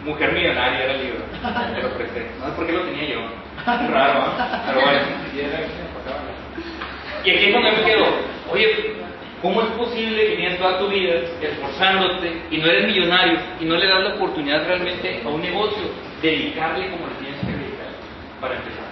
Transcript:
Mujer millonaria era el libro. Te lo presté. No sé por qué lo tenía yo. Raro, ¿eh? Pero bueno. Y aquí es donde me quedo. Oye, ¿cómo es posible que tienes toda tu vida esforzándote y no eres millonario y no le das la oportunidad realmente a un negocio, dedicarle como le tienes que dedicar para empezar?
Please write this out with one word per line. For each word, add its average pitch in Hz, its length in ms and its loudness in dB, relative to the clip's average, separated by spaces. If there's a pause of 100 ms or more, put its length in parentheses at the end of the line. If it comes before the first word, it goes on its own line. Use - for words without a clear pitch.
Mujer 147 300 0
millonaria 139 500 2
era 135 100 0
el 131 80 -2
libro. 123 180 -4 (540)
Te 196 80 -4
lo - 160 0
presté. 120 300 -4 (120)
No - 60 -6
sé 156 60 -4
por 170 160 -4
qué 165 60 0
lo 175 80 2
tenía 147 280 -4
yo. 117 120 -4 (440)
Raro, - 540 4
¿eh? - 40 2 (440)
Pero - 140 4
bueno. 143 180 6 (2250)
Y 185 80 4
aquí 190 140 6
es 208 80 6
donde 226 180 6
me 214 120 4
quedo. 220 220 6 (460)
Oye, - 420 4 (480)
¿cómo 196 220 2
es 220 60 0
posible 220 580 0
que 180 80 2
tienes 175 240 -2
toda 185 180 2
tu 196 120 2
vida 185 240 2 (280)
esforzándote 175 1080 0
y 156 60 0
no 156 100 4
eres 170 180 6
millonario 180 540 4 (200)
y 165 60 -2
no 165 120 2
le 190 100 4
das 190 160 4
la 202 120 0
oportunidad 156 520 0
realmente 180 580 -2
a 226 40 -2
un 220 120 -2
negocio, 202 420 -2 (380)
dedicarle 160 720 0
como - 160 -6
le - 80 -8
tienes 143 240 -10
que - 80 -4
dedicar - 400 -6 (520)
para 127 160 -4
empezar? - 360 -10